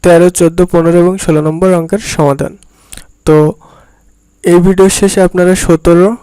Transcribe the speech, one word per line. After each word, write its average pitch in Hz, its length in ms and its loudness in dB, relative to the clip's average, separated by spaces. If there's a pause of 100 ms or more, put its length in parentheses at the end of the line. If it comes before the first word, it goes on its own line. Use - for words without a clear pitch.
তেরো, 175 240 4 (100)
চোদ্দ, 170 220 -2 (140)
পনেরো 170 300 0
এবং 185 100 0 (100)
ষোলো 151 240 -2
নম্বর 170 220 -2 (100)
অঙ্কের 165 220 -6 (140)
সমাধান। 139 380 -4 (720)
তো 156 80 4 (1160)
এই 175 140 4
ভিডিও 190 220 2 (120)
শেষে 196 280 -2
আপনারা 180 260 0 (120)
সতেরো 175 440 2 (140)